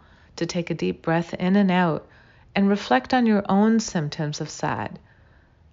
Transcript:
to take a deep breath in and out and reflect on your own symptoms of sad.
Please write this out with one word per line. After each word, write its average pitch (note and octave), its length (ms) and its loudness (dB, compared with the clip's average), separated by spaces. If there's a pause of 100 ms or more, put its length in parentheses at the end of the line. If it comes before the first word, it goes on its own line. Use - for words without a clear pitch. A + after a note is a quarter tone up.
(360)
to E3+ 100 -4
take E3+ 240 -4
a E3+ 60 -4
deep F3+ 260 -4
breath E3 320 -2
in F#3 220 0
and G3+ 160 4
out F3 360 0 (460)
and G3+ 140 2
reflect B3 460 0
on B3 120 4
your G#3+ 220 4
own A3 320 4
symptoms D3+ 640 -4
of D3 80 -8
sad. C3+ 500 -6 (720)